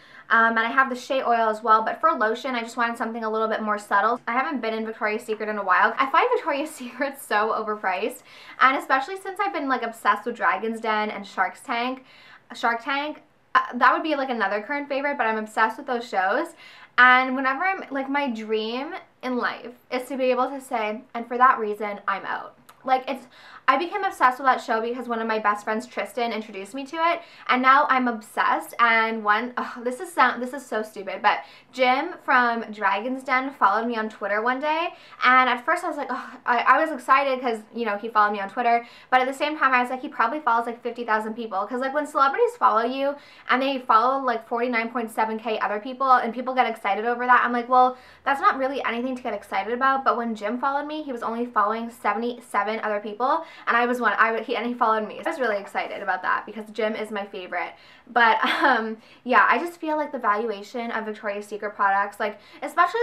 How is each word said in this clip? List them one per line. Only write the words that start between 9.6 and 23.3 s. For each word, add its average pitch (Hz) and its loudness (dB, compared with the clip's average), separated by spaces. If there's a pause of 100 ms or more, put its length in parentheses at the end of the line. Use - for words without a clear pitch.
like, 247 -2
obsessed 220 0
with 226 -4
Dragon's 208 -2
Den 214 0
and 202 -10
Shark's - -4
Tank, 254 -4 (520)
Shark 233 -2
Tank, 285 -4 (320)
uh, - 4 (160)
that 247 6
would 320 0
be, 311 0
like, 262 -2
another 208 0
current 285 -6
favorite, 277 -2
but 233 0
I'm 220 0
obsessed 220 0
with 277 -12
those 240 -4
shows. 208 0 (500)
And 254 6
whenever 269 -2
I'm, 381 -2
like, 269 -4
my 285 0
dream 220 -4 (260)
in 247 -4
life 214 -6 (180)
is 254 -4
to 277 -6
be 254 0
able 254 2
to 277 -10
say, 220 -4 (100)
"And 233 -8
for 247 -4
that 254 6
reason, 208 -4
I'm 196 -2
out." - -8 (280)
Like, 262 4
it's, 269 -6 (400)